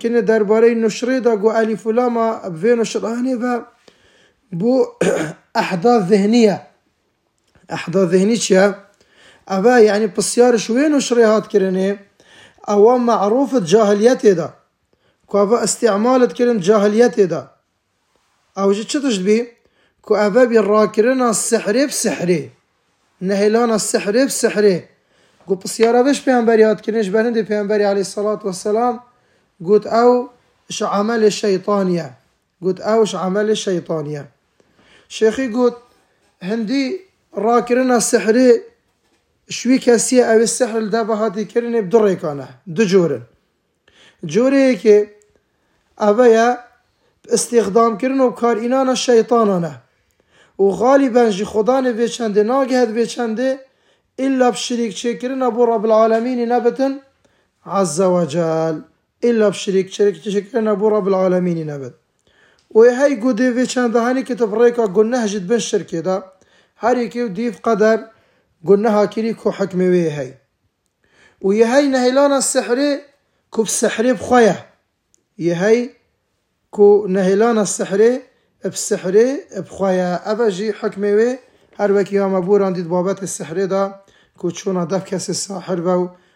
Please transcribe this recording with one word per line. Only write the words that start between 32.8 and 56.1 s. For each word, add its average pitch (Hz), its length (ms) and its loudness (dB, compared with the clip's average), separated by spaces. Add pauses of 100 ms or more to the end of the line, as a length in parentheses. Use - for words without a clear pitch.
او 220 220 0
اش 196 120 -2
عمل 196 400 -2
شیطانیه. 160 720 -6 (840)
شیخی 220 400 -2
گوت 240 280 0 (640)
هندی 226 420 -4 (480)
را 226 280 0
کرن 247 400 2
سحری 233 520 4 (960)
شوی 247 300 0
کسیه 240 480 2
او 226 200 4
سحر 226 340 -4
لده 220 240 -4
به 220 120 -4
هاتی 214 280 -4
کرنه 233 380 -4
بدو 214 240 2
ریکانه. 147 420 -4 (280)
دو 226 80 2
جورن. 170 380 2 (1040)
جوری 254 520 2
که 208 340 4 (880)
اوه 226 580 4 (720)
استخدام 226 680 0
کرن 262 220 -2
و 247 100 2
کار 233 260 -2
اینان 254 380 -2
شیطانانه. 208 880 0 (760)
و 196 120 2
غالباً 240 600 2
جی 196 140 -4
خدا 226 360 0
نه 254 120 -2
وی 226 160 -2
چنده، 214 340 -2
ناگهت 247 460 0
وی 220 180 -2
چنده، 247 520 -4 (600)
الا 254 320 0
بشریک 233 460 -6
چه 240 180 -6
کرن 262 280 -8
ابو 240 240 0
رب 226 180 0
العالمین 226 680 0